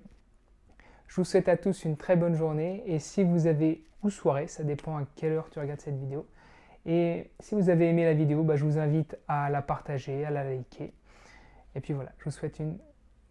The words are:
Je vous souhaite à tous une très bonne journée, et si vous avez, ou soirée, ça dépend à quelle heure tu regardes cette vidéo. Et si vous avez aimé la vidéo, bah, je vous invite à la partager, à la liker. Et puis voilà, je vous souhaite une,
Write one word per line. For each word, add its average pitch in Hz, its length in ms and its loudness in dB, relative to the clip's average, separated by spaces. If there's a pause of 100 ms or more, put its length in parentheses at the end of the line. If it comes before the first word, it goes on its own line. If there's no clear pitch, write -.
(1080)
Je - 100 -8
vous 180 80 2
souhaite 185 240 2
à 175 80 6
tous 185 260 -2
une 156 140 -2
très - 180 2
bonne 170 200 4
journée, 160 500 -2
et 170 140 -2
si - 260 0
vous 170 220 4
avez, 160 360 2 (180)
ou 208 80 2
soirée, 156 380 0
ça - 160 -12
dépend 147 340 -4
à 143 60 -4 (140)
quelle 160 160 -2
heure 160 160 -4
tu - 100 -12
regardes 147 220 -8
cette 143 160 -6
vidéo. 135 280 -8 (600)
Et 170 440 0 (120)
si - 120 -8
vous 196 160 4
avez 170 200 6
aimé 170 160 4
la 165 80 4
vidéo, 151 300 2
bah, 156 120 4
je 143 80 2
vous 151 140 2
invite 156 400 0 (100)
à 143 220 -2
la 143 120 -2
partager, 143 640 -6
à 151 60 -4
la 143 120 -2
liker. 135 500 -8 (840)
Et 143 60 -8
puis 151 120 -6
voilà, 131 240 -8
je - 60 -20
vous 151 80 -6
souhaite - 280 -8
une, 156 180 -6 (540)